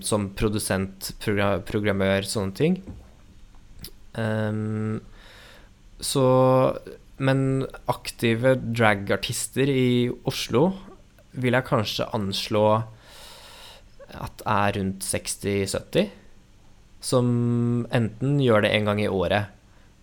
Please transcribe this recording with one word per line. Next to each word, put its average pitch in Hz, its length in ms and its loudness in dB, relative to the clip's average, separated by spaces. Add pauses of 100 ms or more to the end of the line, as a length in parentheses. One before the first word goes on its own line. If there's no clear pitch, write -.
som 101 240 -2
produsent, 98 920 -4
progra-, 101 460 0
programmør, 98 600 0
sånne 95 300 -4
ting. 175 260 0 (1400)
Ehm, 107 840 -2 (1000)
så, 135 260 0 (920)
men 135 460 2 (260)
aktive 123 640 2
dragartister 113 1160 0
i 123 380 2 (180)
Oslo 131 420 2 (720)
vil 123 180 2
jeg 127 100 0
kanskje - 480 -2
anslå 104 500 0 (1400)
at - 400 -14
er 101 300 2
rundt 95 260 -4
seksti 101 640 -4
sytti, - 360 -2 (1000)
som 123 240 2 (680)
enten 135 460 0
gjør 110 240 6
det 98 100 2
en 107 140 2
gang 104 140 0
i 98 80 0
året, 95 400 0 (520)